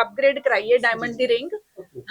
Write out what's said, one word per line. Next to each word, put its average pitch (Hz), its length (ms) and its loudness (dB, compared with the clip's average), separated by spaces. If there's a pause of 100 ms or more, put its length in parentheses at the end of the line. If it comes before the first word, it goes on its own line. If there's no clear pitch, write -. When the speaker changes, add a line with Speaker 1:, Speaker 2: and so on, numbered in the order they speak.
Speaker 1:
ਅਪਗ੍ਰੇਡ 262 380 0
ਕਰਾਈ 220 320 0
ਹੈ 247 60 8
ਡਾਇਮੰਡ 233 380 -2
ਦੀ 254 120 0
ਰਿੰਗ। 240 220 0 (300)
Speaker 2:
ਓਕੇ। - 320 -18